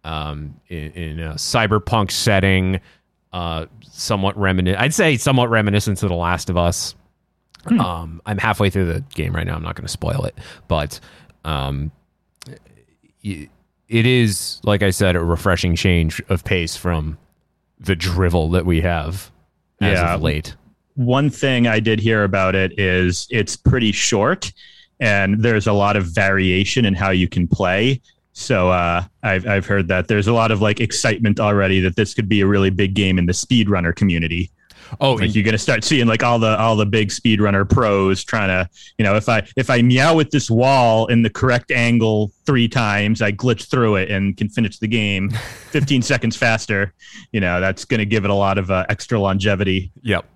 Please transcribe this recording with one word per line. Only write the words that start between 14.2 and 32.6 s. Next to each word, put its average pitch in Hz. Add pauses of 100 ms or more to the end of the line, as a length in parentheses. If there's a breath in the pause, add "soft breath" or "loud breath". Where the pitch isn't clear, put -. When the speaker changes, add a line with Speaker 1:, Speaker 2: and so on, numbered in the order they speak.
Speaker 1:
like 104
I 98
said, 92
a 85
refreshing 87
change 85
of 92
pace 85
from 78 (640)
the 92
drivel 85
that 85
we 85
have 85 (500)
as 98
Speaker 2:
Yeah. 87
Speaker 1:
of 76
late. 78 (400)
Speaker 2:
One 131
thing 123
I 110
did 110
hear 107
about 95
it 95
is 92
it's 113
pretty 117
short, 120 (480 loud breath)
and 101
there's 110
a 107
lot 101
of 95
variation 95
in 98
how 98
you 92
can 90
play. 101 (320 soft breath)
So, 92
uh, 87 (180)
I've, 95
I've 101
heard 98
that 92
there's 104
a 117
lot 113
of, 104
like, 107
excitement 110
already 101
that 92
this 104
could 104
be 104
a 98
really 98